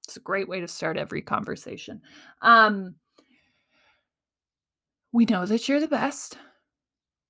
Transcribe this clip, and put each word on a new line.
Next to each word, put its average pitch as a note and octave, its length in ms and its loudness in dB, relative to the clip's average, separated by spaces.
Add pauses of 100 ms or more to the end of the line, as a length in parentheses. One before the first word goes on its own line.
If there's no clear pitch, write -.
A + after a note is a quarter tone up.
It's - 80 -14
a - 40 -18
great F#3+ 280 -4
way F3+ 120 -6
to E3+ 80 -8
start D#3+ 280 -4
every - 240 -4
conversation. - 800 -8 (400)
Um, G#3+ 540 6 (2250)
we A#3 140 6
know F#3 180 0
that A3 240 0
you're C#4+ 120 4
the D#4 60 0
best. - 520 -4 (920)